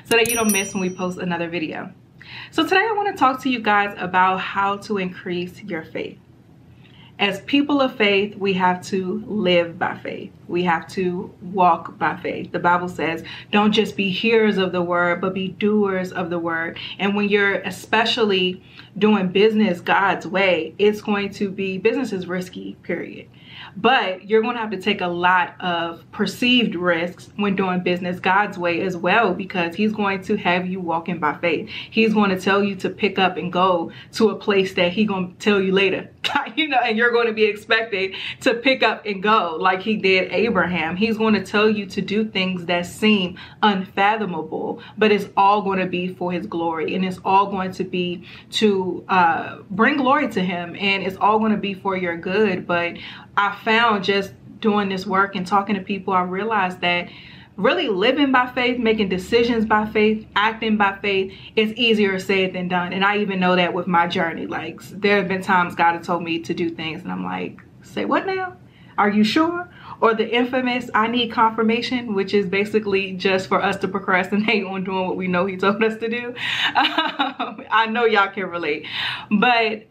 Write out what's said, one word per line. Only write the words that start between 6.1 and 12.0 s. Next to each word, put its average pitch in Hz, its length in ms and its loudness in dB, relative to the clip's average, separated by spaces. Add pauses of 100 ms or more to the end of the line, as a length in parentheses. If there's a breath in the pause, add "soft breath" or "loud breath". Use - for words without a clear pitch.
As 196 240 -2
people 285 380 2
of 262 140 2
faith, 202 420 2
we 190 180 0
have 180 320 0
to 190 400 -4
live 180 520 2
by - 200 -4
faith. - 340 -12 (160)
We 175 160 0
have 170 240 0
to 180 520 -4
walk 175 560 2
by 160 200 -2